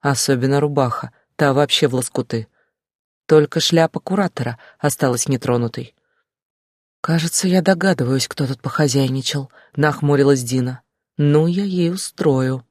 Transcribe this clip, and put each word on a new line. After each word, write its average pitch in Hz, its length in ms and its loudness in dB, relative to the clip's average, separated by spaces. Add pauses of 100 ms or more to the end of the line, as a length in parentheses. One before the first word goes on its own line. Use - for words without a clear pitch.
Особенно 135 600 0
рубаха, 135 500 -2 (260)
та 143 160 2
вообще 143 360 2
в 120 60 -2
лоскуты. 123 520 -4 (800)
Только 156 320 4
шляпа 165 420 2
куратора 170 580 -4 (200)
осталась 131 500 -2
нетронутой. 123 680 -4 (1040)
«Кажется, 165 480 -2
я 180 120 4
догадываюсь, 160 680 0
кто - 180 -4
тут 131 140 -6
похозяйничал», 135 880 -2 (240)
нахмурилась 143 680 2
Дина. 127 400 -4 (340)
«Ну, 147 300 4
я 175 180 -2
ей 180 260 0
устрою». 131 800 -2